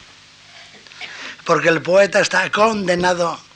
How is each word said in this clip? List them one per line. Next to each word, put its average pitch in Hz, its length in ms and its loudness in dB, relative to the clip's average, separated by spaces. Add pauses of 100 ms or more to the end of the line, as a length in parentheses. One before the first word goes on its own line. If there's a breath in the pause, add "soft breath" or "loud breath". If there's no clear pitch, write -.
(1400 loud breath)
Porque 160 240 0
el 160 140 2
poeta 190 400 2
está 180 280 0
condenado, 180 880 0 (180)